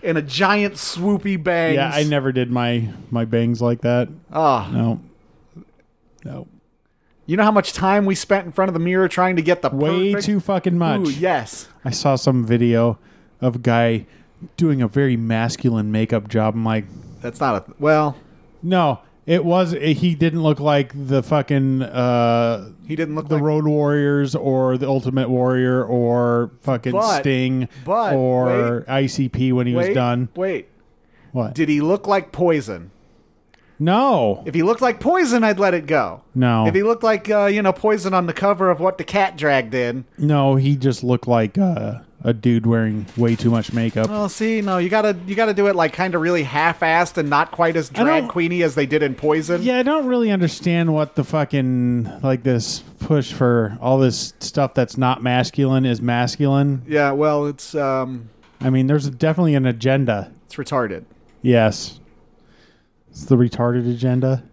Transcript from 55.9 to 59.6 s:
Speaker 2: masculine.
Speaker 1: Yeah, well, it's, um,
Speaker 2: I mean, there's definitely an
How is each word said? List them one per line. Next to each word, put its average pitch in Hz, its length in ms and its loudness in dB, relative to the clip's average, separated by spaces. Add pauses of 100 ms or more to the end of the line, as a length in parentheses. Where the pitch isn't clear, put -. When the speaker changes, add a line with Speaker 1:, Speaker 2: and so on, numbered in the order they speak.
Speaker 2:
masculine. 135 840 0
Speaker 1:
Yeah, 147 240 2
well, 147 340 0
it's, 147 300 -10
um, 131 540 -4 (300)
Speaker 2:
I 131 100 0
mean, 131 180 2
there's 143 200 2
definitely 156 460 0
an 131 120 2